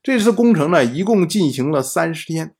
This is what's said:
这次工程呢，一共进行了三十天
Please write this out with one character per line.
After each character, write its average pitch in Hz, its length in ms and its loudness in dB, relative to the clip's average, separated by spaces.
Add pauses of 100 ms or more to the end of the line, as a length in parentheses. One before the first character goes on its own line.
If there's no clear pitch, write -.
这 262 200 0
次 220 100 4
工 233 240 4
程 151 160 0
呢， 165 140 4
一 127 180 -4
共 196 240 2
进 170 240 0
行 135 220 -4
了 156 100 0
三 165 320 -4
十 156 120 -14
天 160 340 -8